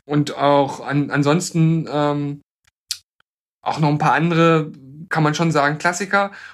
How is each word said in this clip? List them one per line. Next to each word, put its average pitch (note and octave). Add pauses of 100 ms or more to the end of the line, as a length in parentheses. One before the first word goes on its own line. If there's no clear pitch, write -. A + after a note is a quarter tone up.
und D3
auch C#3
an-, C#3
ansonsten, D#3+
ähm, D3 (1200)
auch -
noch D#3
ein D3+
paar C#3
andere, E3 (360)
kann D#3+
man D3+
schon E3
sagen, D3
Klassiker. G3 (220)